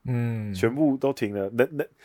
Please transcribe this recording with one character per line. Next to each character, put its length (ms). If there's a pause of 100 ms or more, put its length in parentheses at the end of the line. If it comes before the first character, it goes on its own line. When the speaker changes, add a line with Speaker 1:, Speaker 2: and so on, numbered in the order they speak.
Speaker 1:
嗯。 480
Speaker 2:
全 200
部 240
都 140
停 220
了， 180
能， 260
能， 100 (180)